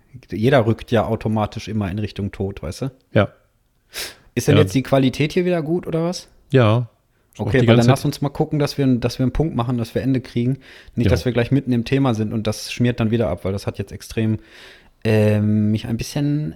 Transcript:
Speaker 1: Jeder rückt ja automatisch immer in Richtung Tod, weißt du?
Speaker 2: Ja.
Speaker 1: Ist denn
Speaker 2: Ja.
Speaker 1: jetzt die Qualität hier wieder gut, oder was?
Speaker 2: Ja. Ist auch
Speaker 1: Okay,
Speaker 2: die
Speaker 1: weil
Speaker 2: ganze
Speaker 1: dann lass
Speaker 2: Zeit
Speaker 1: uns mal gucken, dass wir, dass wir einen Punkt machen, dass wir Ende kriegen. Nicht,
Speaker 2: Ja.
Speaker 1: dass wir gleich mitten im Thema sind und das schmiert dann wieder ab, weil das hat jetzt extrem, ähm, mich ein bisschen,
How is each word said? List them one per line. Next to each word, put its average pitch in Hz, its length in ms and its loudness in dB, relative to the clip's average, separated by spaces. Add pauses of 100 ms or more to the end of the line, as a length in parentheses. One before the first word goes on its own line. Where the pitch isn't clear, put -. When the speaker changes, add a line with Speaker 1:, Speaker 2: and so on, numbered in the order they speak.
(320)
Speaker 1:
Jeder 113 360 2
rückt - 240 -2
ja 110 140 2
automatisch 107 600 -4
immer 104 220 -4
in 98 80 -6
Richtung 101 340 -6
Tod, 98 300 -8
weißt - 220 -10
du? 131 80 -6 (220)
Speaker 2:
Ja. 101 160 4 (1040)
Speaker 1:
Ist 120 120 -4
denn 147 100 6
Speaker 2:
Ja. 107 40 8
Speaker 1:
jetzt 98 140 0
die 131 80 0
Qualität 135 500 0
hier 180 120 0
wieder 175 180 0
gut, 170 240 -4
oder 165 160 -2
was? 175 240 -6 (240)
Speaker 2:
Ja. 120 360 4 (460)
Ist - 80 -14
auch 104 60 -4
Speaker 1:
Okay, 120 140 2
Speaker 2:
die 117 60 4
Speaker 1:
weil 113 100 8
Speaker 2:
ganze 117 100 4
Speaker 1:
dann - 60 8
lass - 80 -2
Speaker 2:
Zeit - 40 -4
Speaker 1:
uns - 160 -6
mal 143 80 -2
gucken, 151 300 -2
dass 143 180 -2
wir, 139 80 0 (120)
dass 117 200 -4
wir 131 60 0
einen 123 100 0
Punkt 156 220 -2
machen, 120 240 -2
dass - 160 -6
wir 101 80 -2
Ende 131 180 0
kriegen. 123 380 -2 (360)
Nicht, 113 100 2
Speaker 2:
Ja. 95 60 4
Speaker 1:
dass - 140 2
wir 127 60 0
gleich 120 180 0
mitten 135 220 2
im 120 120 0
Thema 135 300 2
sind 107 180 -2
und 110 140 -4
das - 260 -4
schmiert 123 280 0
dann 113 100 0
wieder 113 200 0
ab, 87 140 -4
weil 95 100 -2
das 98 120 -8
hat - 140 -6
jetzt 98 120 -10
extrem, 110 460 -4 (680)
ähm, 107 680 2
mich 110 160 -2
ein 117 100 -4
bisschen, 147 580 -4